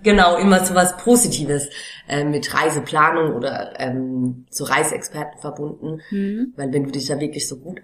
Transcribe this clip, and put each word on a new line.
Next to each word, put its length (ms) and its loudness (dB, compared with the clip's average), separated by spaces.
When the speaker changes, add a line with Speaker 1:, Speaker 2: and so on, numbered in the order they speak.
Speaker 1:
genau, 340 6
immer 280 6
so 100 -2
was 220 4
Positives, 720 2
äh, 180 -2
mit 280 -2
Reiseplanung 800 2
oder, 460 -6
ähm, 720 -4
so 160 -8
Reiseexperten 720 -4
verbunden. 640 -10
Speaker 2:
Mhm. 440 -4
Speaker 1:
Weil 180 -4
wenn 100 0
du 80 -6
dich 160 -6
da 120 -4
wirklich 280 -6
so 100 -10
gut 260 -14